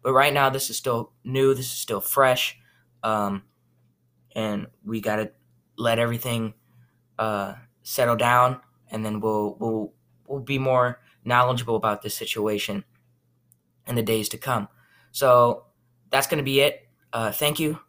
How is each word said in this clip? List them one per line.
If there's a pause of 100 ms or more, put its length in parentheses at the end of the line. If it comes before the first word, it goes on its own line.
But
right
now,
this
is
still (140)
new.
This
is
still
fresh. (460)
Um, (920)
and (180)
we
gotta (460)
let
everything, (680)
uh, (300)
settle
down, (280)
and
then
we'll,
we'll, (320)
we'll
be
more (240)
knowledgeable
about
this
situation (1000)
in
the
days
to
come. (420)
So (440)
that's
gonna
be
it. (240)
Uh,
thank
you